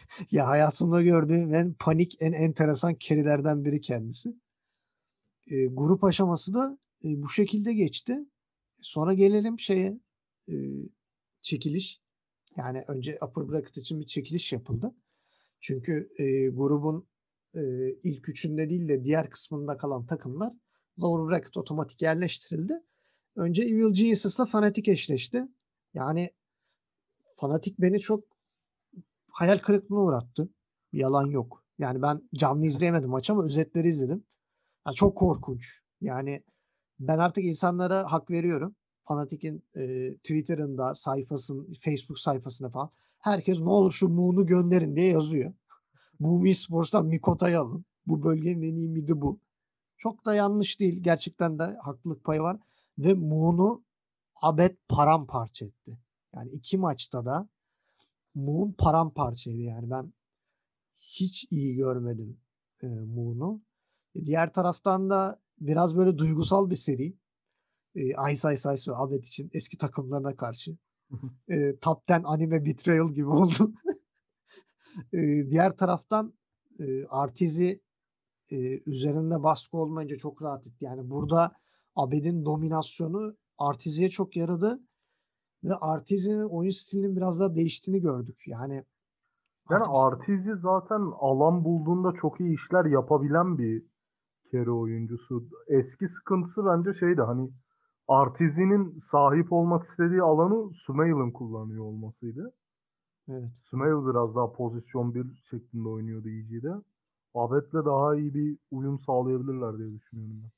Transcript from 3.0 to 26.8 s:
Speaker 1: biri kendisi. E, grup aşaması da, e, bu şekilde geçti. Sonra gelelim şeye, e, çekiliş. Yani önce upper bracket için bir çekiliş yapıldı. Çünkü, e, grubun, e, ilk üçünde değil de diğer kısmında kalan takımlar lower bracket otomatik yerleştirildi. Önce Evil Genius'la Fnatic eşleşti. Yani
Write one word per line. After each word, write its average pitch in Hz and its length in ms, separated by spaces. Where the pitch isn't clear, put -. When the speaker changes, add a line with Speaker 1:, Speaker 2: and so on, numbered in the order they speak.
Speaker 1:
biri 147 160
kendisi. 120 540
E, 135 180
grup 147 380
aşaması 185 500
da, 269 240
e, 147 180
bu 143 80
şekilde 208 440
geçti. 240 520
Sonra 160 320
gelelim 208 460
şeye, 190 400
e, 165 40
çekiliş. 156 600
Yani 127 320
önce 139 400
upper 143 220
bracket 147 280
için 151 220
bir 147 60
çekiliş 151 480
yapıldı. 120 420
Çünkü, 143 580
e, 135 300
grubun, 147 600
e, 131 380
ilk 151 260
üçünde 151 400
değil 175 200
de 131 140
diğer 156 260
kısmında 147 480
kalan 135 280
takımlar 160 480
lower 165 300
bracket - 280
otomatik 151 440
yerleştirildi. 165 720
Önce 175 280
Evil 220 300
Genius'la 214 520
Fnatic 208 460
eşleşti. 185 560
Yani 165 360